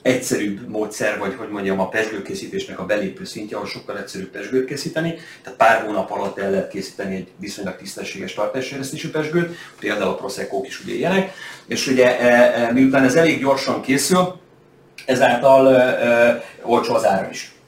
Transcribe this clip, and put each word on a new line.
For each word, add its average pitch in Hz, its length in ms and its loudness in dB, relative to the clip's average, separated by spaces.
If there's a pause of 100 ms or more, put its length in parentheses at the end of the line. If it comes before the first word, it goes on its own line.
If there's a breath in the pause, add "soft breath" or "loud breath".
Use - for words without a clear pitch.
egyszerűbb 104 680 -2
módszer, 107 500 -4
vagy 98 200 -4
hogy 87 120 -10
mondjam, 95 300 -2
a 92 100 0
pezsgőkészítésnek 98 920 -6
a 92 60 -8
belépő 95 400 -4
szintje, 107 300 -12
ahol 101 120 -8
sokkal 101 300 -12
egyszerűbb 95 320 -12
pezsgőt 120 380 -4
készíteni, 160 480 -6 (280 loud breath)
tehát - 140 -18
pár 113 280 4
hónap 101 260 -4
alatt 101 280 -6
el 98 120 -2
lehet 95 180 -2
készíteni 95 460 -8
egy 95 120 -8 (120)
viszonylag 101 360 -10
tisztességes 95 580 -10
tartáseresztésű 135 760 -6
pezsgőt, 156 460 -2 (240 loud breath)
például 104 300 -2
a - 60 -2
Prosecco-k 95 520 -6
is - 160 -12
ugye 98 100 -8
ilyenek, 185 380 0 (360 loud breath)
és - 200 -4
ugye, 123 320 4
e, 120 440 6
e, 117 80 2
miután 135 320 4
ez 127 120 4
elég 156 260 4
gyorsan 135 400 0
készül, 180 580 2 (680)
ezáltal, 131 600 6
ö, 127 420 4
ö, 120 240 6 (300 loud breath)
olcsó 117 320 2
az 104 120 2
ára 95 240 0
is. - 240 -14 (140)